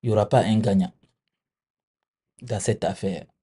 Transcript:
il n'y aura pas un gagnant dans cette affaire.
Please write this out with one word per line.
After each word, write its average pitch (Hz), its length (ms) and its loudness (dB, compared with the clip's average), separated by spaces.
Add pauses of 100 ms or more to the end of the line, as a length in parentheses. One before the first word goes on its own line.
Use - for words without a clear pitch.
il 123 60 -4
n'y 110 40 2
aura 107 160 2
pas 127 140 4
un 110 160 2
gagnant 104 340 0 (1500)
dans 117 180 -6
cette - 240 -2
affaire. 87 420 -4 (160)